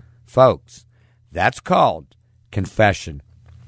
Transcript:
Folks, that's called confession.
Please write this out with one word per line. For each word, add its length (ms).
Folks, 580
that's 260
called 560
confession. 680